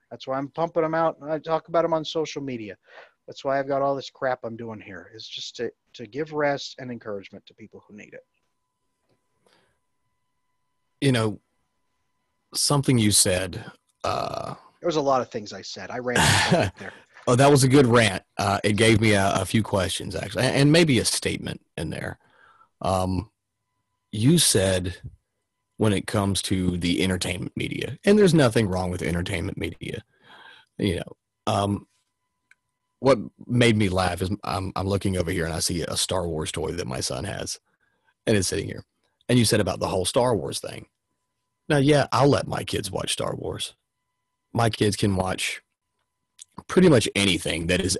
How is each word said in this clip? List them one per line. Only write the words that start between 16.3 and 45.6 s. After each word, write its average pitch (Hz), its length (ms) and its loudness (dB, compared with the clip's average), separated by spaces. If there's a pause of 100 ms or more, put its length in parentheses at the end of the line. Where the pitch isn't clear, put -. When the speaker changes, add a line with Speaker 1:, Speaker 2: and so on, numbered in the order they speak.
Speaker 1:
there. 95 120 -14 (360)
Speaker 2:
Oh, 123 80 4
that 139 160 8
was 135 120 8
a 135 40 6
good 135 180 8
rant. 113 380 4 (160)
Uh, 101 240 2
it 107 100 2
gave 110 260 6
me 110 140 4
a, 98 220 4
a 95 100 0
few - 160 2
questions, 92 540 -2
actually, - 300 -4
a-, 131 60 2
and 139 200 4
maybe 156 260 6
a 92 80 2
statement - 560 -4 (160)
in - 140 -6
there. - 260 -8 (640)
Um, 92 480 -2 (800)
you 131 280 4
said 92 560 0 (800)
when 107 160 2
it 92 140 -4
comes 98 340 -2
to 92 380 -2
the 87 240 0
entertainment 90 520 -4
media, - 480 -8
and 208 140 6
there's 190 160 6
nothing 123 340 4
wrong 92 220 -4
with 90 140 -6
entertainment 87 560 -4
media, - 440 -10 (760)
you 92 160 0
know, - 180 -10 (320)
um, 101 400 -2 (1160)
what 127 160 4 (300)
made 120 300 4
me 104 100 2
laugh 90 340 -2
is 92 80 -2 (140)
I'm, 95 320 -4
I'm 95 120 -4
looking 98 280 -2
over 87 160 -2
here 87 140 -2
and 82 80 -6
I 80 60 -6
see 85 240 -2
a - 120 -6
Star 90 320 -4
Wars 78 240 -6
toy 80 220 -6
that 85 120 -8
my 62 140 -6
son 65 240 -6
has, - 340 -8 (680)
and 113 80 4
it's 95 140 0
sitting 92 180 -4
here. - 160 -12 (460)
And 123 100 6
you 113 60 6
said 104 160 2
about 90 180 -4
the 90 80 -2
whole 90 160 -2
Star 123 320 0
Wars 69 240 -4
thing. - 280 -12 (800)
Now, 151 80 2
yeah, 143 340 4
I'll 127 160 4
let 123 180 4
my - 200 -6
kids - 260 -6
watch - 220 -6
Star - 240 -4
Wars. - 360 -10 (800)
My 113 180 2
kids 107 280 0
can 101 180 2
watch 92 460 -4 (1080)